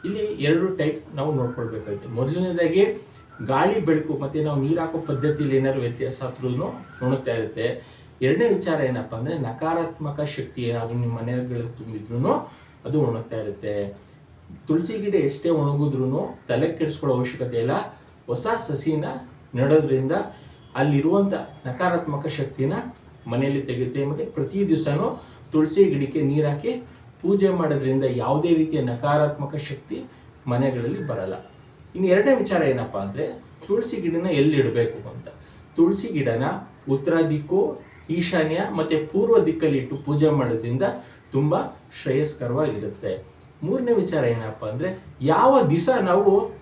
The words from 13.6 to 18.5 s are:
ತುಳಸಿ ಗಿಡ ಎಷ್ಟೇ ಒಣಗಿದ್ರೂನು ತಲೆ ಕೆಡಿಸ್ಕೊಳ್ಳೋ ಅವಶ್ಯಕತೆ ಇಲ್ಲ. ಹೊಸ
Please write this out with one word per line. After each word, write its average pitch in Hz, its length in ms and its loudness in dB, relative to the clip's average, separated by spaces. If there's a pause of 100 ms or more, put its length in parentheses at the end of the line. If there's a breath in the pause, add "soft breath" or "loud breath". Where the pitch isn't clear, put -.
ತುಳಸಿ 175 340 0
ಗಿಡ 196 140 -2 (120)
ಎಷ್ಟೇ - 220 -2 (100)
ಒಣಗಿದ್ರೂನು 143 600 0 (260)
ತಲೆ 131 200 2 (100)
ಕೆಡಿಸ್ಕೊಳ್ಳೋ 147 400 0
ಅವಶ್ಯಕತೆ 123 460 -2
ಇಲ್ಲ. 120 100 0 (560 loud breath)
ಹೊಸ - 180 -2 (200)